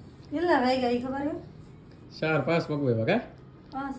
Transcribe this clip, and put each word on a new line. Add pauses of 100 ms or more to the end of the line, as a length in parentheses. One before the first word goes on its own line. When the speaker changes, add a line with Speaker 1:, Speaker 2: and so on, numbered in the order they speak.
(320)
Speaker 1:
કેટલા
વાગ્યા
ઈ
ખબર
છે? (640)
Speaker 2:
ચાર
પાંચ
વાગ્યા
વાગ્યા. (520)
Speaker 1:
પાંચ